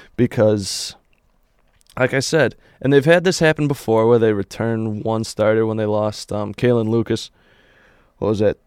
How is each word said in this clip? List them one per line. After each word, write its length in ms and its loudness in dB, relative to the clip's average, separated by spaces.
because 800 0
like 160 0
I 60 0
said, 360 0
and 100 0
they've 140 6
had 180 4
this 160 0
happen 280 2
before 400 0
where 120 6
they 140 2
return 680 -6
one 220 -4
starter 420 0
when 120 -4
they 80 -2
lost, 460 -4
um, 220 -6
Kalen 360 0
Lucas. 420 -2
What 120 -2
was 100 -2
that? 280 0